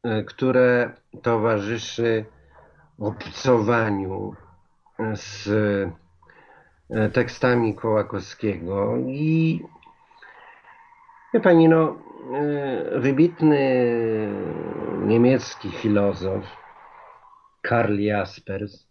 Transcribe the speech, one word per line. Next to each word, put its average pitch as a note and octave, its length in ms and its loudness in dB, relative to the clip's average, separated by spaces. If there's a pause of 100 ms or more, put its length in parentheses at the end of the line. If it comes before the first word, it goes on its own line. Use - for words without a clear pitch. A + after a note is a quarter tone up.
e, A2 220 -2
które B2 680 2 (280)
towarzyszy A2+ 1000 -2 (720)
obcowaniu, G#2 1400 -2 (640)
e, A2 180 -6
z, - 320 -12 (1400)
e, A2 200 0
tekstami A#2+ 640 0
Kołakowskiego. G2+ 1200 -4 (100)
I D#3+ 540 0 (1700)
wie A3+ 60 4
pani, E3 280 8
no, D#3+ 280 4 (380)
e, C#3+ 680 -2
wybitny D3 580 4 (1500)
niemiecki A#2 640 2
filozof G2 720 0 (1160)
Karl G#2+ 360 0
Jaspers G2+ 920 -6